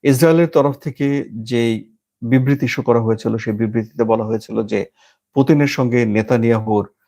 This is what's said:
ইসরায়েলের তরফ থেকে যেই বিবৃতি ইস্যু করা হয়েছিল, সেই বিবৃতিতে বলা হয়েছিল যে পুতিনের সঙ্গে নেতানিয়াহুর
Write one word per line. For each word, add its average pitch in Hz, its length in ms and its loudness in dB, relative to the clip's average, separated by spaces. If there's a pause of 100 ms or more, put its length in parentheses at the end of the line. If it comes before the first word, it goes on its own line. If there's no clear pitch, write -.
ইসরায়েলের 160 440 4
তরফ 143 320 0
থেকে 143 460 -4 (180)
যেই 117 480 -2 (320)
বিবৃতি 131 440 2
ইস্যু - 160 -4
করা 117 180 2
হয়েছিল, 110 360 -2
সেই 110 160 -6
বিবৃতিতে 110 520 -2
বলা 110 200 0
হয়েছিল 110 380 -4
যে 104 240 -4 (480)
পুতিনের 143 320 2
সঙ্গে 123 400 0
নেতানিয়াহুর 110 800 0 (200)